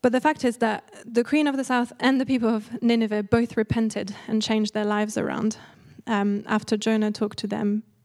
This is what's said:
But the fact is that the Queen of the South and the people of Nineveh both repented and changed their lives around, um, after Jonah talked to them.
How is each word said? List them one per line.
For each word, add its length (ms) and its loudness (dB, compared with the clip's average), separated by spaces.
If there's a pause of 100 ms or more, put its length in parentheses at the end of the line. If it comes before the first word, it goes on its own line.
But 100 4
the 80 2
fact 240 0
is 140 0
that 340 -2 (140)
the 180 0
Queen 220 2
of 100 0
the 80 -2
South 360 0
and 200 4
the 60 0
people 240 2
of 320 -4
Nineveh 400 2
both 340 0
repented 600 -2 (120)
and 140 0
changed 320 0
their 120 -2
lives 340 0
around, 380 -2 (500)
um, 400 0
after 300 0
Jonah 340 0
talked 280 -4
to 80 -8
them. 360 -2 (220)